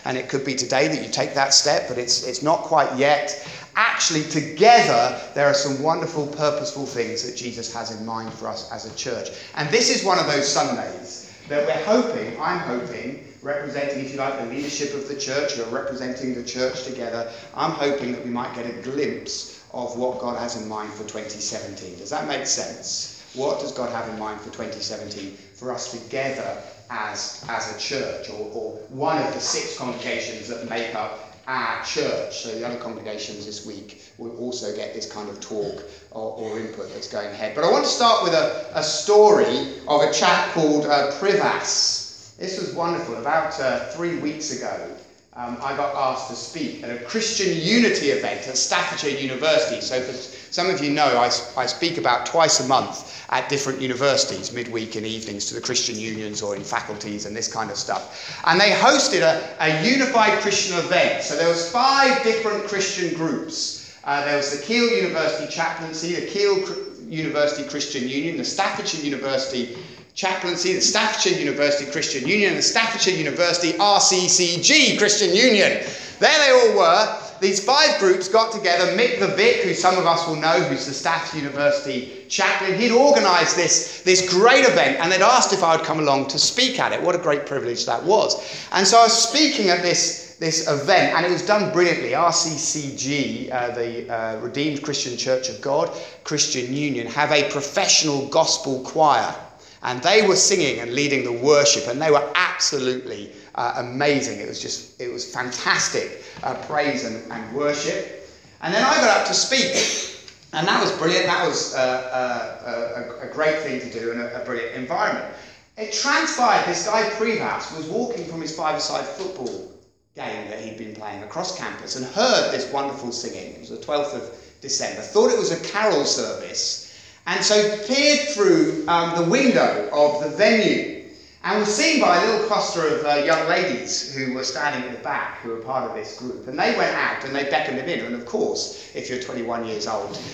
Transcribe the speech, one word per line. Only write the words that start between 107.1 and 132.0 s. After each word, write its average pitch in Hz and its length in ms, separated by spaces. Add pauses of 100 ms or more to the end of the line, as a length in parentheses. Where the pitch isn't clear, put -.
and 110 200
worship. 147 800 (320)
And 170 100
then 220 120
I 285 140
got 220 240
up - 80
to - 40
speak, - 400 (800)
and 160 140
that 226 120
was 160 200
brilliant. 175 260
That 175 220
was, - 260
uh, 135 60
uh, 123 1500
a, - 20
a - 60
great 151 280
thing 135 180
to 117 120
do 117 200
and 120 100
a, 120 220
a - 20
brilliant 123 300
environment. 156 580 (440)
It 214 160
transpired 262 720
this 175 180
guy 214 160 (160)
Privas 160 580
was 156 120
walking 202 380
from 165 140
his 151 160
five-a-side 147 520
football - 640 (420)
game 113 380
that 110 80
he'd 110 180
been 110 160
playing 101 300
across 160 340
campus - 380
and 127 100
heard 202 460
this - 200
wonderful 135 400
singing. 92 440
It - 60
was - 80
the 113 120
twelfth - 320
of - 480
December. 127 400
Thought 247 300
it 208 80
was 170 120
a - 200
carol 196 340
service, 95 840 (380)
and 185 180
so 208 400
peered 285 440
through, 175 580
um, 170 360
the 165 60
window 240 640
of 147 300
the - 120
venue 208 680 (380)
and 202 160
was 208 120
seen 294 300